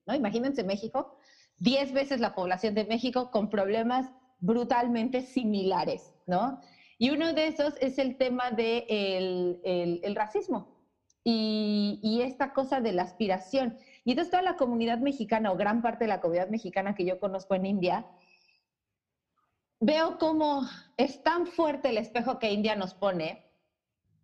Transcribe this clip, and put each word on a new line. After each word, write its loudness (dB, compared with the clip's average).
¿no? -2
Imagínense 0
México, -4
diez 2
veces 0
la 0
población 0
de 0
México -2
con 0
problemas 0
brutalmente 0
similares, -2
¿no? 0
Y 2
uno 0
de 2
esos 0
es 0
el -2
tema 0
de 0
el, 0
el, 0
el -2
racismo -4
y, 0
y 2
esta -2
cosa 0
de 0
la 2
aspiración. -2
Y 2
entonces 0
toda 4
la 0
comunidad 0
mexicana, 0
o 0
gran 2
parte 0
de 2
la -2
comunidad 0
mexicana -4
que -2
yo -2
conozco -2
en 0
India, 0
veo 4
cómo 2
es 0
tan 0
fuerte 0
el 0
espejo -2
que 0
India 2
nos -4
pone, -2